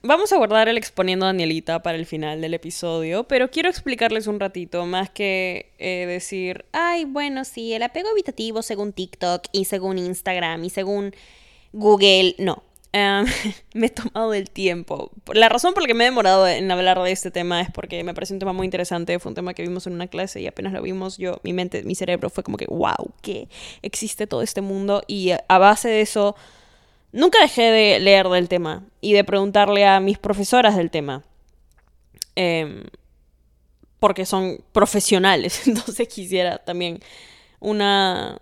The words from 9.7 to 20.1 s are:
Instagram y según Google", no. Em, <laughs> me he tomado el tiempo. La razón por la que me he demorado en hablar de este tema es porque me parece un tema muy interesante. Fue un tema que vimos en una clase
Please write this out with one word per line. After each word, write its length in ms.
Instagram 640
y 80
según 420
Google", 680
no. 240
Em, 340
<laughs> 480
me 120
he 40
tomado 420
el 180
tiempo. 600
La 160
razón 260
por 80
la 60
que 60
me 100
he 20
demorado 400
en 240
hablar 320
de 80
este 220
tema 280
es 120
porque 320
me 100
parece 180
un 60
tema 140
muy 140
interesante. 520
Fue 120
un 40
tema 200
que 80
vimos 260
en 60
una 120
clase 340